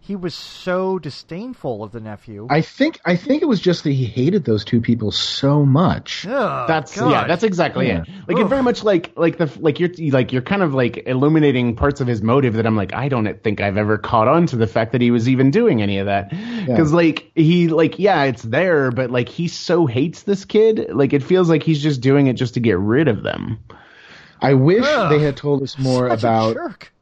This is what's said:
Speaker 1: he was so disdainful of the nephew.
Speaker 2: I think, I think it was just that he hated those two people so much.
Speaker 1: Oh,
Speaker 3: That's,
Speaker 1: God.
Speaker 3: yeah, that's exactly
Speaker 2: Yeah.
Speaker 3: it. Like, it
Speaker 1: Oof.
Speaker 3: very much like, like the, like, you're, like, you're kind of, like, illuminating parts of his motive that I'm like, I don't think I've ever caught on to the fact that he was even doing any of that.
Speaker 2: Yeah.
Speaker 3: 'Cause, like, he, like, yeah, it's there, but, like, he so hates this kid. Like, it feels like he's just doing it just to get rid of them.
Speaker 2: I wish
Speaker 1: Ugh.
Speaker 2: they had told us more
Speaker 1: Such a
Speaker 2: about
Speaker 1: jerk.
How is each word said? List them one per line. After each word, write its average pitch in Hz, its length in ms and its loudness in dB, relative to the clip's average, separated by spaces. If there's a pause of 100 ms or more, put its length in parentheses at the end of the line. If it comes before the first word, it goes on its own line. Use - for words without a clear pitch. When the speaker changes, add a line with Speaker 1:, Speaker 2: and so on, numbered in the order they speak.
Speaker 1:
he 202 160 -10
was 175 180 -8
so 185 640 -4
disdainful 156 840 -10
of 101 80 -16
the 117 80 -12
nephew. 107 480 -14
Speaker 2:
I 147 140 2
think, - 420 -4
I 180 120 2
think 294 260 -2
it - 20 -2
was 240 160 0
just 175 240 0
that 156 60 0
he 131 160 0
hated 151 400 0
those 107 180 0
two 117 160 0
people 117 320 0
so 143 540 0
much. - 600 0
Speaker 1:
Oh, 185 400 -4
Speaker 3:
That's, 160 320 -4
Speaker 1:
God. 180 120 0
Speaker 3:
yeah, 127 160 2
that's 170 180 0
exactly 160 440 0
Speaker 2:
Yeah. 85 160 -2
Speaker 3:
it. - 40 -18 (180)
Like, 147 120 0
it 220 60 4
Speaker 1:
Oof. 185 40 -2
Speaker 3:
very 269 140 0
much 240 220 0
like, 190 320 0
like 165 200 0
the, 160 240 -2
like, 151 180 0
you're, 175 120 0 (200)
like, 127 220 2
you're 127 80 0
kind 196 220 -2
of, 156 100 0
like, 127 340 0
illuminating 131 680 2
parts 143 240 0
of 131 60 -2
his 120 160 -2
motive 117 320 2
that 110 100 0
I'm 110 100 2
like, 98 200 -2
I 135 160 -4
don't 110 320 -4
think 107 180 -2
I've 101 160 -2
ever 104 220 0
caught 110 280 2
on 165 200 4
to 127 100 -2
the 110 100 2
fact 113 260 -2
that 123 100 2
he 120 80 4
was 120 180 2
even 131 220 4
doing 175 320 2
any 98 160 -2
of 98 80 -4
that. 101 260 -2
Speaker 2:
Yeah. 208 420 -6
Speaker 3:
'Cause, 147 160 2
like, 165 440 0
he, 170 340 4
like, 160 300 0
yeah, 180 260 2
it's 123 200 -2
there, 143 460 0
but, 123 200 -4
like, 123 180 -2
he - 180 -6
so 170 380 0
hates 139 380 -2
this 196 240 -4
kid. 220 440 2
Like, 131 220 0
it 143 100 2
feels 180 280 2
like 160 140 2
he's 156 180 0
just 143 180 -2
doing 135 280 4
it 127 40 2
just 120 220 -4
to 131 60 -2
get 107 180 2
rid 120 300 2
of 107 140 -2
them. 50 360 -6 (840)
Speaker 2:
I 135 140 4
wish 175 320 4
Speaker 1:
Ugh. 247 240 2
Speaker 2:
they 147 80 4
had 147 180 0
told 143 260 -2
us 135 160 -10
more 127 300 0
Speaker 1:
Such 117 140 -2
a 123 40 0
Speaker 2:
about 113 280 2
Speaker 1:
jerk. 294 480 -12